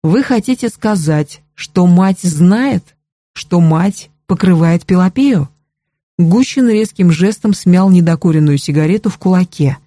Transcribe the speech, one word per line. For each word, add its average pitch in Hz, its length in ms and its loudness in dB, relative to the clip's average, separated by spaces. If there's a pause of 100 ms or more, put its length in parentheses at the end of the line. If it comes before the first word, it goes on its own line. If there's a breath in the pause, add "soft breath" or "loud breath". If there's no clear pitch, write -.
«Вы 196 200 0
хотите 247 480 -4
сказать, 156 720 -4 (120)
что - 320 -2
мать 185 360 2
знает, 185 720 0 (380)
что - 260 -4
мать 165 480 -2 (180)
покрывает 170 600 0
Пелопею?» 185 640 0 (680)
Гущин 240 520 0
резким 208 420 0
жестом 202 400 -2
смял 185 380 2
недокуренную 160 680 2
сигарету 156 540 -2
в - 80 -14
кулаке. 175 580 -2 (100)